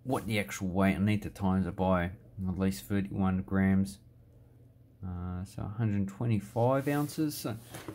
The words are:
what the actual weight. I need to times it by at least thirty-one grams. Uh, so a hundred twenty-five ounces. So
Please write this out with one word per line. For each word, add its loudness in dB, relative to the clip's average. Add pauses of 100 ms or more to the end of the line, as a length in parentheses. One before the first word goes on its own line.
what -2
the 0
actual -4
weight. 4
I -2
need 4
to -8
times 2
it -4
by 2 (360)
at -2
least 0
thirty-one 0
grams. 2 (1080)
Uh, -8
so -12
a -8
hundred 0
twenty-five 0
ounces. 0
So -6 (360)